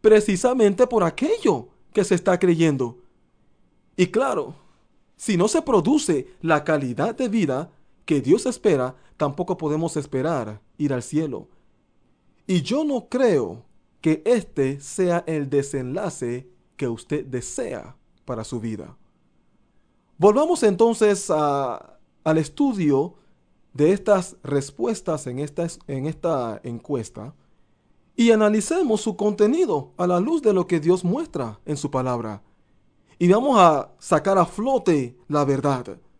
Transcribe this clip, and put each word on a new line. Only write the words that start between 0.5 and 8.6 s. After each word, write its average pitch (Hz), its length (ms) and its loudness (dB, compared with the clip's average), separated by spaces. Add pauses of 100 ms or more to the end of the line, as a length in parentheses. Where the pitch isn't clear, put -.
por 220 180 0
aquello 240 640 0 (240)
que 202 120 2
se 185 100 2
está 180 240 0
creyendo. 156 640 0 (920)
Y 175 120 2
claro, 208 480 -2 (640)
si 202 200 -2
no 208 120 2
se 320 120 2
produce 202 680 0 (120)
la 151 240 0
calidad 147 500 -2
de 254 140 -4
vida 165 420 -2 (360)
que 143 160 0
Dios 165 240 2
espera, 143 500 0 (220)